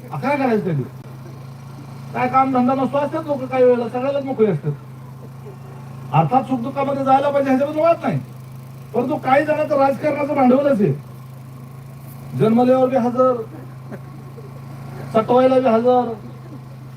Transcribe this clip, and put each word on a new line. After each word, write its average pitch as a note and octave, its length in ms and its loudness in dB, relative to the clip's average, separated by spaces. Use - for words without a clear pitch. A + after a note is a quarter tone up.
आ, - 60 -6
काय C4+ 180 0
करायचं A3 360 2
कधी? C#3 100 0
काय B3 140 0
काम C4 240 4
धंदा B3+ 220 4
नसतो, C4+ 240 0
असतात D4 280 -2
लोक C#4+ 160 -2
काही B3+ 220 2
वेळेला, A#3+ 240 6
सगळ्यालाच C4 360 -2
मोकळे A3+ 260 2
असतात. D3+ 220 -2
अर्थात B3 300 4
सुखदुःखामध्ये C4+ 640 -2
जायला C4+ 260 4
पाहिजे C#4 200 2
ह्याच्याबद्दल D4 320 2
वाद E4 200 6
नाही, D#3 180 -2
परंतु B3+ 220 0
काही C#4 280 4
जणांचं D4+ 340 0
राजकारणाचं C#4 560 2
भांडवलच C4 460 4
आहे. E3 120 4
जन्मलेवर B3 500 4
बी C4 80 0
हजर, B3 460 2
सटवायला B3+ 440 6
बी C4 80 4
हजर, A#3+ 480 4